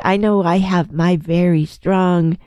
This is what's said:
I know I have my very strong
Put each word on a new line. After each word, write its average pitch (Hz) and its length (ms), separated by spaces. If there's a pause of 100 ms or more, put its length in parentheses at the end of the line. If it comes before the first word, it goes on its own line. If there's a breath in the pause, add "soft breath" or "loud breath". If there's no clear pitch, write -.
I 185 120
know 208 260
I 175 160
have 185 340
my 170 240
very 165 480
strong 180 720 (100)